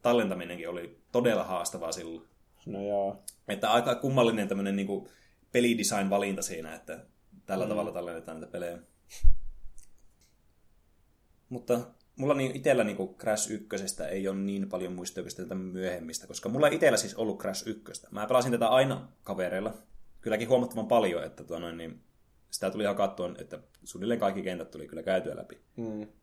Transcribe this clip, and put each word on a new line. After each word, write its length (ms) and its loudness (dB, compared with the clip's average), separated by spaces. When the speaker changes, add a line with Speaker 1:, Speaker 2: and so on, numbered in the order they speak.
Speaker 1:
tallentaminenkin 640 0
oli 300 -10
todella 320 2
haastavaa 480 -4
silloin. 340 -10
Speaker 2:
No 200 -6
joo. 360 -2
Speaker 1:
Että 220 -2
aika 240 4
kummallinen 540 2
tämmönen 280 -2
niinku 320 -4
pelidesign-valinta 920 2
siinä, 320 -8
että 300 -12
tällä 180 -2
Speaker 2:
Mm. 40 -4
Speaker 1:
tavalla 240 -2
tallennetaan 480 -8
niitä 120 -14
pelejä. 260 -8
Mutta 320 0
mulla 180 2
niin 220 -2
itellä 280 4
niinku 340 -4
Crash 320 -2
ykkösestä 580 -6
ei 200 -2
ole 80 -2
niin 320 -2
paljon 240 -6
muistia 300 -8
kuin 80 -10
sitten 280 -8
myöhemmistä, 680 -6
koska 220 -8
mulla 200 4
ei 60 4
itellä 220 6
siis 180 -4
ollut 260 -4
Crash 280 -6
ykköstä. 420 -12
Mä 160 -6
pelasin 260 2
tätä 160 2
aina 400 2
kavereilla. 500 -4
Kylläkin 280 -2
huomattavan 400 2
paljon, 360 4
että 200 -14
tuota 160 -8
noin, 160 -8
niin 240 -12
sitä 200 -2
tuli 140 -4
hakattua, 540 -2
että 200 -14
suunnilleen 360 -4
kaikki 220 0
kentät 280 -6
tuli 180 -14
kyllä 140 -12
käytyä 340 -2
läpi. 220 -16
Speaker 2:
Mm. 300 -8